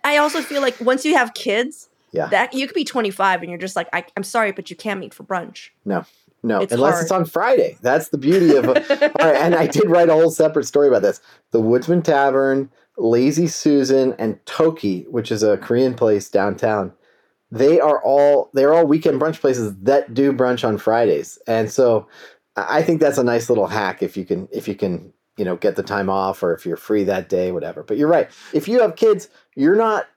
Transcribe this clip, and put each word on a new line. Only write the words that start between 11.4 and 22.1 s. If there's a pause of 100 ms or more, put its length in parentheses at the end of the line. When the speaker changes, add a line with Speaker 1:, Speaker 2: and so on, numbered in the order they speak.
Speaker 2:
The
Woodsman
Tavern, (280)
Lazy
Susan,
and
Toki,
which
is
a
Korean
place
downtown, (580)
they
are
all,
they're
all
weekend
brunch
places
that
do
brunch
on
Fridays.
And
so (480)